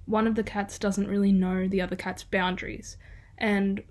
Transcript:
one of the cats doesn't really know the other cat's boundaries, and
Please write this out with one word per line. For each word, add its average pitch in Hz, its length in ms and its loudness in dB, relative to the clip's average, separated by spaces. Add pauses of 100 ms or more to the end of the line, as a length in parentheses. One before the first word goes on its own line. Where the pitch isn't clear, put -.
one 220 220 2
of 220 80 0
the 220 80 2
cats 202 340 -6
doesn't 202 300 0
really 202 240 4
know 185 340 4
the 190 140 0
other 180 160 -2
cat's - 300 -8
boundaries, - 720 -4 (400)
and 202 540 0